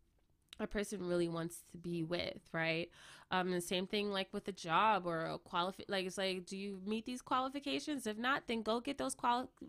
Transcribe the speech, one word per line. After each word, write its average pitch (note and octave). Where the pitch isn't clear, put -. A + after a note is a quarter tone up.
a G#3+
person G3+
really F3
wants E3+
to F3
be E3+
with, F3
right? E3
Um, F#3
the F3+
same F3+
thing, G#3
like, F#3+
with G3+
a G3+
job F#3
or E3
a D#3
qualifi-, F3+
like, F#3+
it's F#3
like, F#3
"Do G3
you G3
meet A3
these B3
qualifications? C#4
If G#3+
not, B3+
then A3+
go A3
get C#4
those C4
quali-, B3